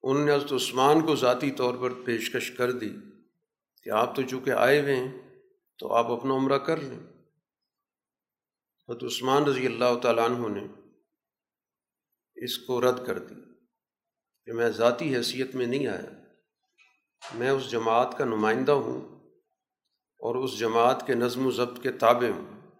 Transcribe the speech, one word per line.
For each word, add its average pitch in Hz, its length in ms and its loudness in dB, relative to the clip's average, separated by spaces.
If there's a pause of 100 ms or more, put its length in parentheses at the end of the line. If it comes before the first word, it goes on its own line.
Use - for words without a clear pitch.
انہوں 139 220 0
نے 147 80 4
حضرت 143 200 0
عثمان 131 520 4
کو 156 120 2
ذاتی 127 360 2
طور 123 240 -2
پر 127 160 -4 (100)
پیشکش 117 480 -4
کر 123 220 0
دی 110 160 -6 (960)
کہ - 80 -10
آپ 110 220 0
تو 135 80 -2
چونکہ 131 340 -4
آئے 131 240 6
ہوئے 139 140 0
ہیں 127 160 -4 (680)
تو - 140 -6
آپ 117 180 2
اپنا 127 220 -2
عمرہ 135 280 2
کر 160 180 -2
لیں۔ 139 200 -12 (1900)
حضرت 120 160 -8
عثمان 131 400 0
رضی 131 200 0
اللہ 120 360 2
تعالیٰ 117 240 2
عنہ 120 260 -2
نے 98 140 -8 (1700)
اس 123 220 -8
کو 123 220 -2
رد 123 240 2
کر 95 160 -4
دی - 140 -18 (1120)
کہ 113 60 -10
میں 117 200 2
ذاتی 120 420 2
حیثیت 127 400 -4
میں 127 120 -2
نہیں 135 200 -2
آیا، 95 220 -6 (1120)
میں 120 280 -4
اس 131 220 0
جماعت 117 460 2
کا 143 80 0
نمائندہ 113 540 2
ہوں 127 200 -6 (1200)
اور 120 160 -4
اس 127 240 -4
جماعت 117 480 4
کے 135 80 2
نظم 120 300 0
و 127 60 2
ضبط 123 320 -2
کے 127 140 -2
تابع 120 320 4
ہوں۔ 78 160 -6 (340)